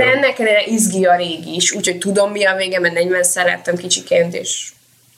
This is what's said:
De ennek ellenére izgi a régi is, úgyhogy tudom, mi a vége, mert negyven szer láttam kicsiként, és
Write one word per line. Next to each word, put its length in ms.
De 100
ennek 220
ellenére 280
izgi 380
a 120
régi 380
is, 180
úgyhogy 260
tudom, 320
mi 140
a 120
vége, 240
mert 140
negyven 280
szer 220
láttam 320
kicsiként, 580
és 340